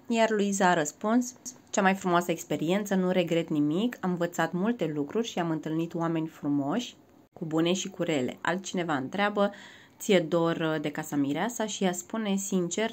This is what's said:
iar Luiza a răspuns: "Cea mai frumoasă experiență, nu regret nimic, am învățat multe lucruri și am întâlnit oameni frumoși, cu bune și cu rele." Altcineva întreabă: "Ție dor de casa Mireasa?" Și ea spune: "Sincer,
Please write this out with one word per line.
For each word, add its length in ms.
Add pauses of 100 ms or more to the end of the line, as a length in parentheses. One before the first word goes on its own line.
iar 240
Luiza 380
a 60
răspuns: 600 (360)
"Cea 120
mai 120
frumoasă 360
experiență, 640
nu 160
regret 380
nimic, 520
am 100
învățat 420
multe 420
lucruri 320
și 120
am 120
întâlnit 440
oameni 320
frumoși, 720 (360)
cu 120
bune 280
și 160
cu 140
rele." 380
Altcineva 540
întreabă: 560 (480)
"Ție 200
dor 640
de 100
casa 260
Mireasa?" 500
Și 180
ea 80
spune: 440
"Sincer, 560